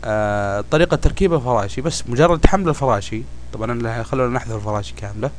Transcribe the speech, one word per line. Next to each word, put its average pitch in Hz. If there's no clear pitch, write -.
آه، 104
طريقة 156
تركيب 170
الفراشي، 120
بس 151
مجرد 160
حمل 190
الفراشي، 117
طبعا 110
أنا 117
خلونا 127
نحذف 117
الفراشي 104
كاملة. 107